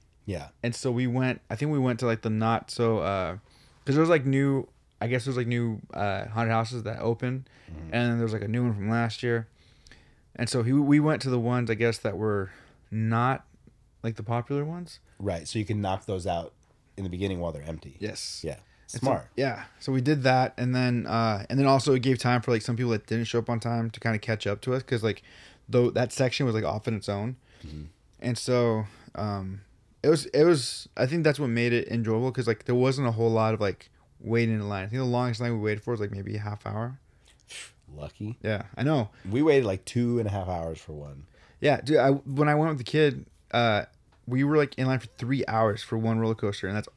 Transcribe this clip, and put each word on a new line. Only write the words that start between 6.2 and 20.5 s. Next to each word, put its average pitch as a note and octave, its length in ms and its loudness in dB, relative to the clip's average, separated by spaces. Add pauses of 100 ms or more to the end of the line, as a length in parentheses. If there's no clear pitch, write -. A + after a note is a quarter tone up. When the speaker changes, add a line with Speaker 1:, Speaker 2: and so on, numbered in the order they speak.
Speaker 2:
haunted A2+ 240 0
houses A2+ 320 0
that A2 160 -6
opened, B2+ 480 -2 (220)
Speaker 1:
Mm-hmm. D#2+ 240 -8
Speaker 2:
and A#2+ 160 2
then A#2 80 0
there A#2 60 0
was, A2 100 -2
like, G#2 80 -4
a G#2 60 -4
new A#2+ 140 0
one A#2 120 0
from G2+ 160 -4
last A#2 320 -2
year. A#2 260 -2 (880)
And A#2 140 -2
so B2 120 0
he, A#2+ 100 2
we C#3+ 280 6
went D3+ 220 2
to C3 80 -4
the B2 80 2
ones, A#2+ 320 0
I A2 40 4
guess, A2+ 240 4
that G2+ 200 -4
were G2+ 320 0 (400)
not, A2+ 560 0 (560)
like, A2+ 140 -6
the - 60 -10
popular A#2+ 440 -4
ones. F3 320 -12 (200)
Speaker 1:
Right. F2 300 -4
So A#2 100 -6
you G#2+ 60 -2
can G#2 160 -2
knock F#2+ 260 -4
those F#2 200 -6
out F2 260 -4 (460)
in F#2+ 60 -8
the F2+ 60 -8
beginning F2+ 300 -4
while E2+ 120 -4
they're D2 140 -12
empty. D#2 340 -12
Speaker 2:
Yes. - 440 -10
Speaker 1:
Yeah. D2+ 120 -8
Speaker 2:
And - 60 -20 (280)
so, - 80 -12
Speaker 1:
Smart. B2+ 380 -2
Speaker 2:
yeah. B2+ 280 -2 (160)
So C3+ 120 -4
we C3 100 2
did C#3+ 220 2
that, B2+ 340 4